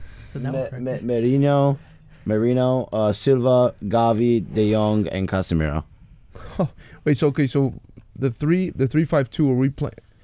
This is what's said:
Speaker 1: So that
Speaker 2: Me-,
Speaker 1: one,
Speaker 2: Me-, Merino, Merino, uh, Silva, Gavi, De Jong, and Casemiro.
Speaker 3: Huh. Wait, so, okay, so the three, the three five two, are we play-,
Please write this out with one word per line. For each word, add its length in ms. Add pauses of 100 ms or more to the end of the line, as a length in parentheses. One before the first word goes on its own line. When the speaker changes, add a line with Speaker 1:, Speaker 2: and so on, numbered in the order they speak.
(260)
Speaker 1:
So 140
that 120
Speaker 2:
Me-, 80 (120)
Speaker 1:
one, 120
Speaker 2:
Me-, 180
Merino, 760 (460)
Merino, 680
uh, 180
Silva, 640 (100)
Gavi, 680
De 180
Jong, 360
and 200
Casemiro. 560 (520)
Speaker 3:
Huh. 320 (360)
Wait, 140
so, 120
okay, 180
so 260 (420)
the 140
three, 400
the 180
three 180
five 260
two, 180
are 60
we 140
play-, 200 (340)